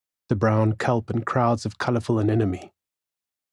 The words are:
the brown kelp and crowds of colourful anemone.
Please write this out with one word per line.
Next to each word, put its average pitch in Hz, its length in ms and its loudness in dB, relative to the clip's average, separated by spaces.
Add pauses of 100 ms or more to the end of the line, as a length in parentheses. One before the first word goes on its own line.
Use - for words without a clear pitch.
(300)
the 120 60 0
brown 110 380 2
kelp 117 360 -2
and 113 160 -4
crowds 117 400 0
of 107 120 -8
colourful 120 400 -2
anemone. 107 540 0 (800)